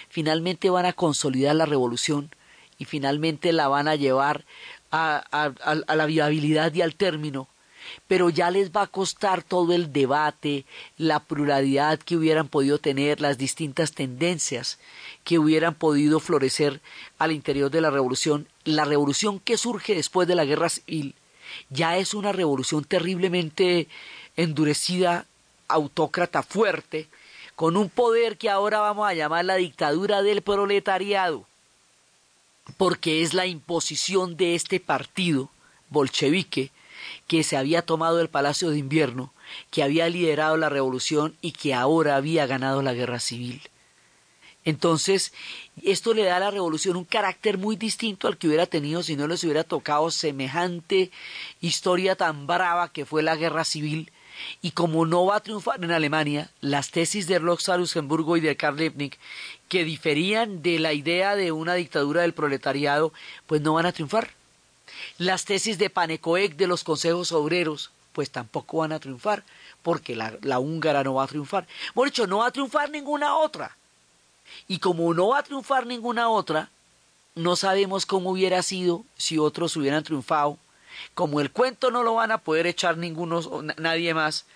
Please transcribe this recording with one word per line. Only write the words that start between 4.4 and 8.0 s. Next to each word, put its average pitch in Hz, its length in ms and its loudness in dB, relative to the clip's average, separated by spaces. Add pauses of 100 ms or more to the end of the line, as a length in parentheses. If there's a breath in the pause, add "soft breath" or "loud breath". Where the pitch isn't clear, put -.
a, 156 400 0
a, 147 220 0 (100)
a, 151 140 0 (100)
a 156 100 2
la 156 100 2
viabilidad 156 680 2
y 175 80 2
al 160 140 -2
término. 151 520 -4 (600 loud breath)